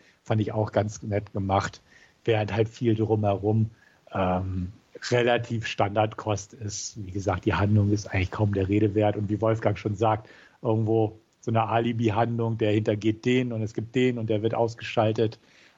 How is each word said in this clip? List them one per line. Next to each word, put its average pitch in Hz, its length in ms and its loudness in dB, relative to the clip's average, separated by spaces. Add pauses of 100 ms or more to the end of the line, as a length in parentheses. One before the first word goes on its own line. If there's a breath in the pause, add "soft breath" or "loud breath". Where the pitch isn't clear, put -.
(220 soft breath)
fand 113 180 0
ich 107 120 -2
auch 107 200 0
ganz 107 300 0
nett 104 300 -4
gemacht. 98 480 -2 (440 soft breath)
Während 107 300 0
halt 113 140 2
viel 117 260 0
drumherum, 107 760 2 (420 soft breath)
ähm, 92 600 -2 (380)
relativ 120 560 0
Standardkost 107 880 -2
ist. - 400 -10 (100)
Wie 90 60 -12
gesagt, 95 340 -2
die 101 100 2
Handlung 104 360 4
ist 104 160 0
eigentlich 92 240 -2
kaum 104 240 0
der 95 140 0
Rede 104 260 2
wert. 104 220 2
Und 107 120 -4
wie 104 120 -2
Wolfgang 110 380 0
schon 110 180 -4
sagt, 110 320 0 (340 loud breath)
irgendwo 110 560 0 (220)
so - 100 -8
eine 113 180 0
Alibi-Handlung, 117 920 0
der 107 140 2
hintergeht 110 520 0
den 123 280 2
und 110 100 -4
es 107 120 -6
gibt 113 200 -8
den 127 240 2
und 113 100 -6
der 107 140 0
wird 110 120 0
ausgeschaltet. 113 840 0 (400 soft breath)